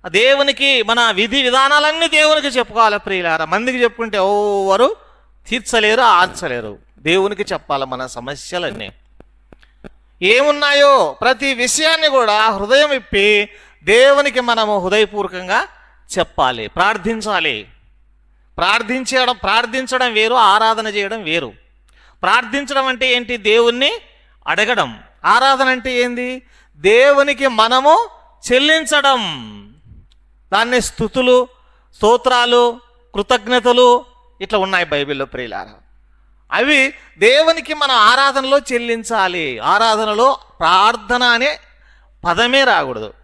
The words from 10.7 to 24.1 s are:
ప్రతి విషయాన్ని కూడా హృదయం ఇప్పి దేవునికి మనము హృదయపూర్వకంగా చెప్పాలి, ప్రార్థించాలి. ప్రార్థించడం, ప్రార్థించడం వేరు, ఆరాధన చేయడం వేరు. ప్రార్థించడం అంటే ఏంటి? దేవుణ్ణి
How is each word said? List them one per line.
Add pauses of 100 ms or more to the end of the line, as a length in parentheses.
ప్రతి
విషయాన్ని
కూడా
హృదయం
ఇప్పి (340)
దేవునికి
మనము
హృదయపూర్వకంగా (520)
చెప్పాలి,
ప్రార్థించాలి. (880)
ప్రార్థించడం,
ప్రార్థించడం
వేరు,
ఆరాధన
చేయడం
వేరు. (680)
ప్రార్థించడం
అంటే
ఏంటి?
దేవుణ్ణి (540)